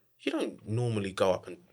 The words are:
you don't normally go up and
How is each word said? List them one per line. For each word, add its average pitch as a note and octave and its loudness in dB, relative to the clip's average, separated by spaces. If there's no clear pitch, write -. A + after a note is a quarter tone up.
you C4+ -2
don't - -4
normally A2 0
go F#2+ 4
up F#2 -2
and F2+ -12